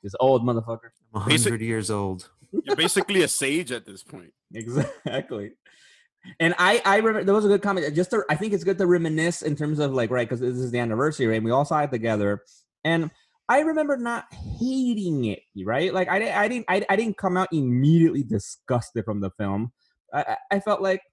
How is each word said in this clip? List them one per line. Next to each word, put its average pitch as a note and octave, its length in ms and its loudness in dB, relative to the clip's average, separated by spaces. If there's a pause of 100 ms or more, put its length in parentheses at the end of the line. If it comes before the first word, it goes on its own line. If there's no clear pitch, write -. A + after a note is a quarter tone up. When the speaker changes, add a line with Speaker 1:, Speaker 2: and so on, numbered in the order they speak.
Speaker 1:
This G2 180 -12
old B2+ 240 4
motherfucker. A2+ 460 -4 (240)
Speaker 2:
I'm G#2 140 -4
Speaker 3:
Basic- C3+ 180 4
Speaker 2:
a - 40 2
hundred A2+ 140 -4
years A2 260 -2
old. G2 380 -4 (240)
Speaker 3:
You're - 240 -2
basically F#3+ 460 0
a C3+ 60 2
sage C#3+ 440 -2
at A2+ 140 -8
this G2 160 -20
point. F2 360 -20
Speaker 1:
<laughs> - 160 -20
Exactly. A#2 960 -6 (880)
And E3 200 2
I, G3+ 260 4
I G3 140 4
remember, A3 260 2
there G3 100 4
was G#3+ 100 2
a G3+ 40 4
good G3+ 140 4
comment. F3+ 340 -2
Just F3+ 160 0
to, G#3+ 180 0
I D#3+ 60 2
think G3+ 160 -2
it's F3+ 100 -2
good F#3 160 0
to F#3+ 80 2
reminisce E3 560 2
in D3 140 -2
terms D3+ 240 -2
of, C#3+ 120 0
like, A#2+ 180 0
right, B2 180 0
'cause A#2+ 100 -4
this B2 180 -2
is B2+ 140 -4
the A#2+ 80 -2
anniversary, A#2+ 480 0
right? A2 100 2
And A2 80 -2
we A2+ 60 0
all C3+ 140 4
saw D3+ 180 0
it C#3 80 -2
together. G#2+ 520 0 (420)
And E3 260 0 (380)
I B3+ 120 6
remember D4+ 360 0
not A#3 360 -6
hating A3 920 -2
it, G#2 160 -4 (240)
right? C3+ 280 0
Like, F#3 160 0
I F#3+ 120 0
di-, A3 120 -2
I G3+ 140 2
didn't, A#3 220 -4
I, G3 200 0
I G3 60 2
didn't A3 240 0
come F3+ 180 0
out F#3 160 2
immediately C#3+ 720 4
disgusted A2+ 840 -4
from G#2 160 -4
the F#2+ 120 -4
film. G#2 400 -4 (420)
I, D3 80 0
I, - 140 -4 (200)
I F#3+ 40 2
felt G#3 200 -2
like F#3+ 220 0 (100)